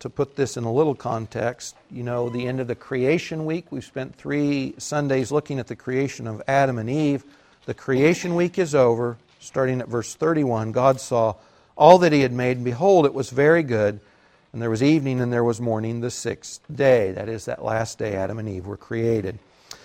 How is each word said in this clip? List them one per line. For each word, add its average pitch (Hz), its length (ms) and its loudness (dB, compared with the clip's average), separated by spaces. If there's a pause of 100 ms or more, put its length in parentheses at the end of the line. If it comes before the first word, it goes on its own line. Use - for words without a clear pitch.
To 123 100 -12
put - 240 -4
this 127 220 -4
in 120 80 -6
a 113 80 -2
little 143 240 2
context, 117 800 -6 (120)
you 127 140 -12
know, 120 260 -4
the 123 200 -6
end 131 100 -4
of 127 80 -4
the 120 80 -6
creation 156 720 -2
week. 165 240 -6
We've 135 140 -10
spent 131 320 -10
three 143 600 -2
Sundays 135 540 -2
looking 143 300 -4
at 113 80 -10
the 113 80 -12
creation 127 500 -4
of 107 220 -10
Adam 135 300 2
and 110 120 -6
Eve. 143 320 0 (440)
The 120 80 -6
creation 165 600 0
week 175 240 -2
is 156 160 -2
over. 120 440 2 (200)
Starting 131 420 -2
at 113 60 -8
verse 113 300 -6
thirty-one, 127 560 0
God 127 280 2
saw 113 360 0 (400)
all 175 220 10
that 170 140 4
he 147 80 4
had 127 120 2
made, 123 260 0
and 120 60 -8
behold, 156 400 4
it 135 80 2
was 135 180 -6
very 151 340 4
good. 107 340 0 (540)
And 117 100 -8
there 117 80 -2
was 113 120 0
evening, 139 380 2
and 120 120 0
there 120 100 2
was 117 180 0
morning, 113 400 -2
the 120 100 -4
sixth - 500 -10 (120)
day. 127 380 4
That 101 180 -6
is, 113 180 -8
that 120 180 -8
last 110 340 -4
day 107 160 -4
Adam 95 240 -4
and 110 100 -8
Eve 92 180 -10
were 104 100 -10
created. 113 640 -4 (440)